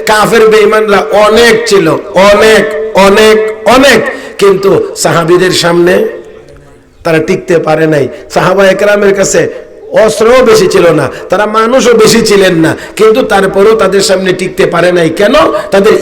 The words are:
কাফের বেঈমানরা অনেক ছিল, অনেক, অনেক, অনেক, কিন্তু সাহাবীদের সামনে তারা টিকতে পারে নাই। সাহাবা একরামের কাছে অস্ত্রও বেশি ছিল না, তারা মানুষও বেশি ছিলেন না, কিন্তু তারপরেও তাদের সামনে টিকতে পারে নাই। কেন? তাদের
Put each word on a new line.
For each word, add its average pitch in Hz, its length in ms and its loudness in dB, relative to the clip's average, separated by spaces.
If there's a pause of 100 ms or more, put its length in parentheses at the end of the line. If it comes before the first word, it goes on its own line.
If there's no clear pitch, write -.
কাফের 214 420 2
বেঈমানরা 214 600 2
অনেক 220 580 2
ছিল, 170 280 0 (180)
অনেক, 202 800 2
অনেক, 214 760 2
অনেক, 262 320 2 (380)
কিন্তু 190 580 0
সাহাবীদের 170 560 0
সামনে 175 520 0 (1000)
তারা 165 140 0
টিকতে 170 400 -2
পারে 156 280 -2
নাই। 147 220 0 (220)
সাহাবা 185 360 0
একরামের 202 480 0
কাছে - 500 -2 (400)
অস্ত্রও 233 400 2
বেশি 214 240 2
ছিল 175 240 2
না, 143 160 -2 (200)
তারা 202 180 -2
মানুষও 226 480 0
বেশি 220 320 2
ছিলেন 185 280 2
না, 156 220 0 (200)
কিন্তু 220 260 2
তারপরেও 196 520 0
তাদের 196 260 0
সামনে 190 320 -2
টিকতে 180 340 -4
পারে 170 260 0
নাই। 170 180 0
কেন? 202 220 0 (380)
তাদের 196 300 2